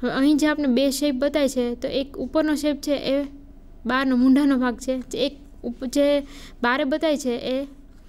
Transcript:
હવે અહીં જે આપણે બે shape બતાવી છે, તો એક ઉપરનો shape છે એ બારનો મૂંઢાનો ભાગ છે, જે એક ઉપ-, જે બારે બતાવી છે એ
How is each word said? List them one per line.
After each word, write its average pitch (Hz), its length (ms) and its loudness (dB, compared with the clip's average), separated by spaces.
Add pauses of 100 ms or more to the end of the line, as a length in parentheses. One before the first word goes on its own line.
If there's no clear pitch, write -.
હવે 247 100 -2
અહીં 285 260 2
જે 302 100 2
આપણે 294 200 0
બે 262 240 4
shape 285 240 0
બતાવી 285 340 0
છે, 240 260 -2
તો 254 120 -8
એક 277 300 -4
ઉપરનો 302 380 0
shape 294 260 -2
છે 294 120 -2
એ 277 300 -2 (600)
બારનો 262 300 2
મૂંઢાનો 269 420 6
ભાગ 240 200 0
છે, 262 220 -4
જે - 180 -10
એક 285 200 -2 (260)
ઉપ-, 240 240 -8
જે 285 320 2 (440)
બારે 254 200 0
બતાવી 302 340 0
છે 247 200 -4
એ 269 300 -4 (420)